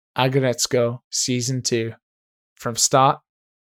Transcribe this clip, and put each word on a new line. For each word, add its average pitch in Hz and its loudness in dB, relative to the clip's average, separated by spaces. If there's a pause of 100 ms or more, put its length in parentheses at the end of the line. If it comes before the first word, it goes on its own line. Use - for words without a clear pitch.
(180)
Agaretsuko 127 0 (100)
season 123 -4
two 113 -2 (640)
from 120 -8
start - 2 (460)